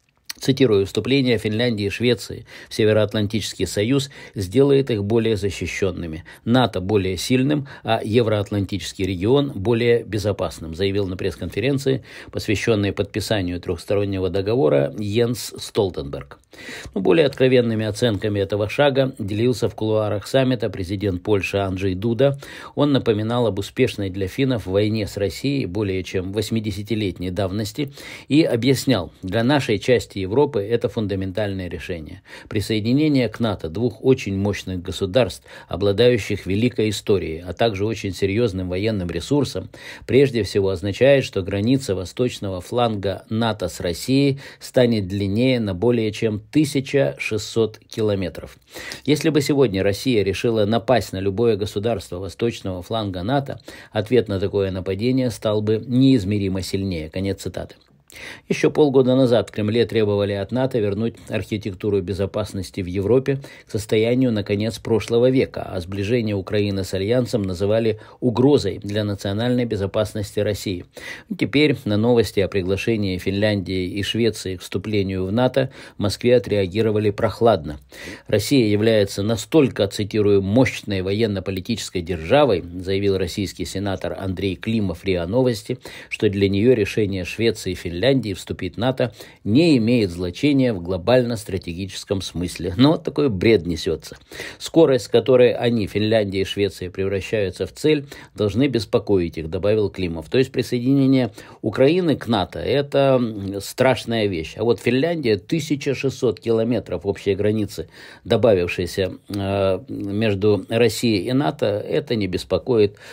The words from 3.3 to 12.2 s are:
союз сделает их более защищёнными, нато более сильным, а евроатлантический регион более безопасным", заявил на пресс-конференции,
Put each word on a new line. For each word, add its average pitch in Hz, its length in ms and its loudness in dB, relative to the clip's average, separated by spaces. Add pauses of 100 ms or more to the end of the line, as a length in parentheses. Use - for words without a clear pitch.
союз 131 460 0 (240)
сделает 131 560 2
их 104 120 0
более 113 320 2
защищёнными, 87 880 -4 (200)
нато 117 340 2
более 95 380 0
сильным, 139 500 0 (160)
а 113 200 0
евроатлантический 104 1000 0
регион 113 500 0
более 117 480 2
безопасным", 92 720 -4
заявил 98 320 -2
на 90 100 -6
пресс-конференции, 123 880 -2 (280)